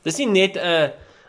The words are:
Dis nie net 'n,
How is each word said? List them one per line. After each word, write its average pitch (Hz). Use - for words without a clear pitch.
Dis 160
nie 269
net 190
'n, 165